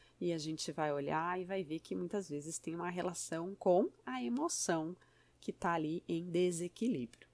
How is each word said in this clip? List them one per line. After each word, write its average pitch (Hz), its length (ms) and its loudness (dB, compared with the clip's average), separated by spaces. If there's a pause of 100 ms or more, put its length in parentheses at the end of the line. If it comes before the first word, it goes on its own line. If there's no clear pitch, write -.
(220)
E 175 120 2
a 165 40 0
gente 156 360 -4
vai 151 180 2
olhar 156 480 0
e 180 60 -4
vai 190 180 -2
ver 156 160 -4
que - 160 -6
muitas 185 320 -2
vezes 147 320 -4
tem 165 160 -6
uma 175 140 -4
relação 175 640 -4
com 202 340 6 (160)
a 254 160 -4
emoção 240 720 0 (460)
que - 140 -6
tá 175 180 0
ali 160 380 0
em 170 200 -2
desequilíbrio. 175 1040 0